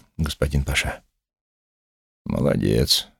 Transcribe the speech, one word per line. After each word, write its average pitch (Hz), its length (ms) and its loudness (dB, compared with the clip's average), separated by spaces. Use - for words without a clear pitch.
господин 69 460 0
паша. - 380 -4
Молодец. 50 840 0